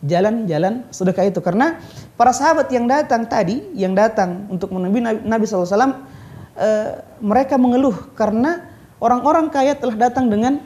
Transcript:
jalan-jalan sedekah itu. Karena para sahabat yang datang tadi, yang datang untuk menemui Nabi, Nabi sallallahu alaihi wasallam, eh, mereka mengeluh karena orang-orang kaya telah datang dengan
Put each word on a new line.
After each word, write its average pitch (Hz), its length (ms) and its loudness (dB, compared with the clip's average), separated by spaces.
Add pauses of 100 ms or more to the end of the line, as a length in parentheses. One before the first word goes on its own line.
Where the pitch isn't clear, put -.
jalan-jalan 185 720 0 (160)
sedekah 185 400 0
itu. 180 160 -4
Karena 254 320 0 (400)
para 247 160 4
sahabat 285 400 2
yang 240 160 0
datang 269 400 2
tadi, 214 320 0 (160)
yang 190 160 -2
datang 202 560 0
untuk 190 240 -6
menemui 185 240 -2
Nabi, 226 260 -2
Nabi 220 220 0
sallallahu 185 240 -2
alaihi 202 80 2
wasallam, 262 160 2 (640)
eh, 214 320 0 (320)
mereka 247 400 2
mengeluh 247 340 2 (220)
karena 233 480 0 (320)
orang-orang 277 560 2
kaya 285 240 2
telah 254 180 -4
datang 247 300 0
dengan 233 400 2